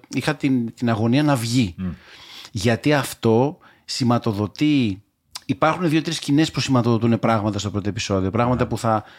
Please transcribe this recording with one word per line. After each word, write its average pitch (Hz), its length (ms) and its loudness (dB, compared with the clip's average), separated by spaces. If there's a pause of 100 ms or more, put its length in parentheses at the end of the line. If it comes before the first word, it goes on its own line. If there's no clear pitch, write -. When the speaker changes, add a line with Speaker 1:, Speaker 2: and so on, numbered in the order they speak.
Speaker 1:
είχα 143 260 -2
την, 127 380 -2
την 120 160 -2
αγωνία 117 340 2
να 147 120 2
βγει. 117 420 0
Speaker 2:
Μμ. 92 100 -6 (640)
Speaker 1:
Γιατί 113 420 0
αυτό 127 640 2 (560)
σηματοδοτεί, 113 880 0 (420)
υπάρχουν 160 440 0
δύο-τρεις 156 260 0
σκηνές 147 360 2
που - 80 -6
σηματοδοτούν 117 600 2
πράγματα 107 400 0
στο 98 100 -6
πρώτο 98 200 -4
επεισόδιο, 95 400 -2
πράγματα 120 340 0
Speaker 2:
Ναι. 117 60 -2
Speaker 1:
που 113 80 -4
θα, 113 160 0
α, 107 100 0 (160)